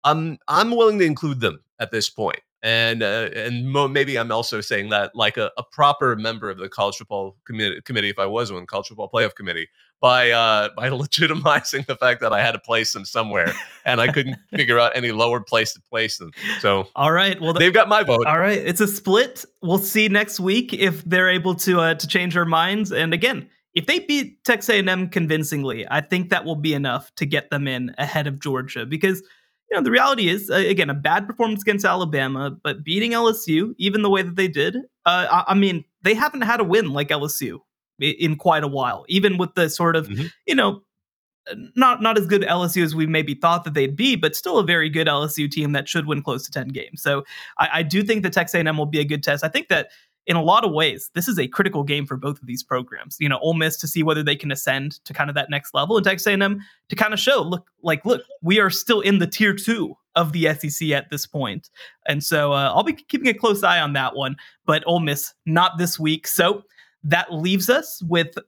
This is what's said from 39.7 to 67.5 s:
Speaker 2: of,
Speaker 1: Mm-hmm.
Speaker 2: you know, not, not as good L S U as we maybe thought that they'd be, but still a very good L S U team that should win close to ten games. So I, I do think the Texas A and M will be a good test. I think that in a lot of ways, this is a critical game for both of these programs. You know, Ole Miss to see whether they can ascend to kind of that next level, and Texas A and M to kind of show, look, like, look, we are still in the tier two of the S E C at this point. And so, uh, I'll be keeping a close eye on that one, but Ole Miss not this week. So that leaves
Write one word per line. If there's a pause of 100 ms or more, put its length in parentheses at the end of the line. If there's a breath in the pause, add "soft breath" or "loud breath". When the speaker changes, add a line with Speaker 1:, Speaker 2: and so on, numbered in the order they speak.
Speaker 2:
of,
Speaker 1:
Mm-hmm. (180)
Speaker 2:
you
know, (920)
not,
not
as
good
L
S
U
as
we
maybe
thought
that
they'd
be,
but
still
a
very
good
L
S
U
team
that
should
win
close
to
ten
games.
So (340 loud breath)
I,
I
do
think
the
Texas
A
and
M
will
be
a
good
test.
I
think
that (380 soft breath)
in
a
lot
of
ways,
this
is
a
critical
game
for
both
of
these
programs.
You
know,
Ole
Miss
to
see
whether
they
can
ascend
to
kind
of
that
next
level,
and
Texas
A
and
M (300 loud breath)
to
kind
of
show,
look, (100)
like,
look, (220)
we
are
still
in
the
tier
two (200)
of
the
S
E
C
at
this
point. (360 loud breath)
And
so,
uh,
I'll
be
keeping
a
close
eye
on
that
one, (320 loud breath)
but
Ole
Miss (140)
not
this
week.
So (380 soft breath)
that
leaves